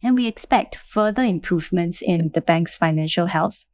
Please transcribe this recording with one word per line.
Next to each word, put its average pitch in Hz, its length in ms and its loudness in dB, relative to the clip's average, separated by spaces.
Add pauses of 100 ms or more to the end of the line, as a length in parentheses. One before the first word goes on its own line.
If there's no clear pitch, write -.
And 254 120 4
we 247 120 2
expect - 480 -2
further 214 480 0
improvements 175 760 -2
in 165 320 0
the 165 80 0
bank's 165 340 0
financial 160 520 0
health 185 460 -2